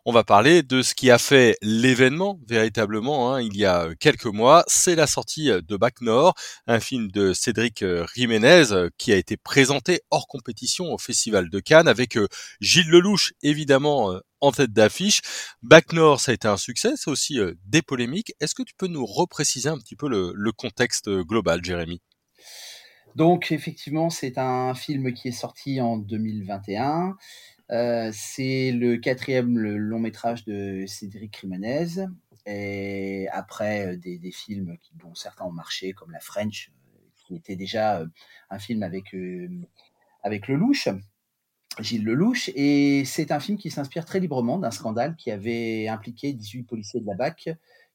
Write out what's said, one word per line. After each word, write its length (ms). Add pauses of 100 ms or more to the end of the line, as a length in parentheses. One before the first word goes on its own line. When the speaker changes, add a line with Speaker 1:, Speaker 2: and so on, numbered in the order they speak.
Speaker 1:
on 80
va 100
parler 380
de 220
ce 100
qui 160
a 80
fait 440
l'événement 840
véritablement, 880
hein, 80
il 160
y 80
a, 200
euh, 140
quelques 280
mois. 400
C'est 280
la 120
sortie, 420
euh, 100
de 160
Bac 240
Nord, 360 (300)
un 140
film 320
de 220
Cédric, 480
euh, 240 (100)
Jiménez, 560
euh, 260
qui 140
a 60
été 180
présenté 640 (100)
hors 160
compétition 640
au 40
Festival 520
de 100
Cannes 300
avec, 260
euh, 120 (340)
Gilles 300
Lelouch, 500
évidemment, 720
euh, 60 (200)
en 120
tête 200
d'affiche. 500 (400)
Bac 300
Nord, 300
ça 100
a 40
été 120
un 100
succès, 380
c'est 140
aussi, 300
euh, 160 (100)
des 160
polémiques. 580
Est-ce 160
que 80
tu 140
peux 100
nous 180
repréciser 640
un 120
petit 160
peu 120
le, 280
le 180
contexte, 560
euh, 140
global, 420
Jérémy ? 360 (1120)
Speaker 2:
Donc, 360
effectivement, 580
c'est 300
un 340
film 400
qui 140
est 60
sorti 460
en 180
deux 200
mille 280
vingt 220
et 120
un. 360 (540)
Euh, 420
c'est 600
le 260
quatrième, 640
le 180
long 220
métrage 460
de 420
Cédric 540
Jiménez. 640 (400)
Et 840
après, 540
euh, 120
des, 200
des 140
films 500
qui, 140
dont 180
certains 320
ont 60
marché, 420
comme 160
La 120
French, 500
euh, 280 (160)
qui 200
était 200
déjà, 440
euh, 80 (420)
un 80
film 240
avec, 320
euh, 340 (760)
avec 240
Lelouch, 420 (920)
Gilles 240
Lelouch. 500
Et 500
c'est 260
un 80
film 200
qui 100
s'inspire 360
très 160
librement 360
d'un 140
scandale 460
qui 120
avait 580
impliqué 460
dix-huit 300
policiers 360
de 60
la 100
bac 320 (480)